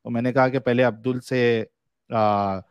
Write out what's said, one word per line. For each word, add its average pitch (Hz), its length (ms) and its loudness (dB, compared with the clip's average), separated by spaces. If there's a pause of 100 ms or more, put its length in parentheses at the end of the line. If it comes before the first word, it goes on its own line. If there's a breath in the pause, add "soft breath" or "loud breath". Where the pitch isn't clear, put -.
तो 117 60 -10
मैंने 120 220 -2
कहा 131 180 4
कि 131 100 -2
पहले 123 240 2
अब्दुल 123 360 -2
से, 120 500 0 (440)
आ, 101 460 0 (120)